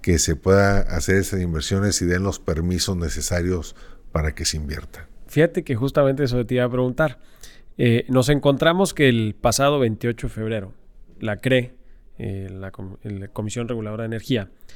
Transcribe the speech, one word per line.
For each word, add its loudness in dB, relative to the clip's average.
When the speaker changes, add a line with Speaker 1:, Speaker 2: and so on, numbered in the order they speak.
Speaker 1:
que 4
se 0
pueda 4
hacer 2
esas 0
inversiones 0
y 0
den 2
los -2
permisos -2
necesarios -2
para -2
que -8
se -2
invierta. -10
Speaker 2:
Fíjate 2
que -2
justamente 2
eso 0
te -2
iba 2
a -2
preguntar. -2
Eh, 4
nos 4
encontramos 4
que 4
el 2
pasado 2
veintiocho -2
de -8
febrero, -6
la -4
cre, 2
eh, -8
la -10
com-, -14
la -10
Comisión -6
Reguladora -6
de -6
Energía, -4